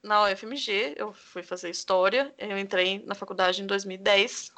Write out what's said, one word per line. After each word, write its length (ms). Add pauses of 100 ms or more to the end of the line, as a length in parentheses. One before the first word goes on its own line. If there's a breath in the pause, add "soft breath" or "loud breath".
na 200
U 40
F 180
M 100
G, 420
eu 160
fui 300
fazer 260
História, 680
eu 200
entrei 480
na 80
faculdade 480
em 60
dois 180
mil 100
e 40
dez, 580